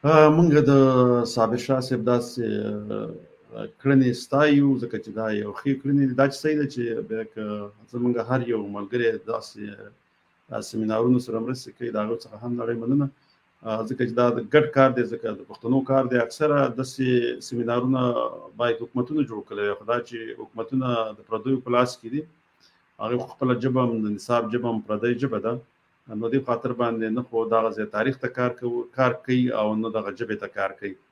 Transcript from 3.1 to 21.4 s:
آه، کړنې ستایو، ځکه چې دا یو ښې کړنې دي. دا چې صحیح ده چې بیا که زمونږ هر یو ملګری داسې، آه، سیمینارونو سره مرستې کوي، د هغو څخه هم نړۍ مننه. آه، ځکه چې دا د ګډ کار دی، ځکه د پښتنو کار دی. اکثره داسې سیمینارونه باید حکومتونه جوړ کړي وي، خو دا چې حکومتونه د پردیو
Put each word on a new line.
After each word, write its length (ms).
آه، 140
کړنې 320
ستایو، 560
ځکه 160
چې 180
دا 140
یو 220
ښې 280
کړنې 260
دي. 80
دا 140
چې 140
صحیح 180
ده 140
چې 80
بیا 160
که 200
زمونږ 220
هر 200
یو 120
ملګری 320
داسې، 360
آه، 100
سیمینارونو 580
سره 260
مرستې 320
کوي، 140
د 60
هغو 200
څخه 260
هم 180
نړۍ 220
مننه. 240
آه، 260
ځکه 180
چې 140
دا 100
د 80
ګډ 140
کار 140
دی، 220
ځکه 160
د 220
پښتنو 340
کار 220
دی. 120
اکثره 400
داسې 380
سیمینارونه 540
باید 260
حکومتونه 400
جوړ 260
کړي 140
وي، 160
خو 60
دا 160
چې 160
حکومتونه 460
د 100
پردیو 380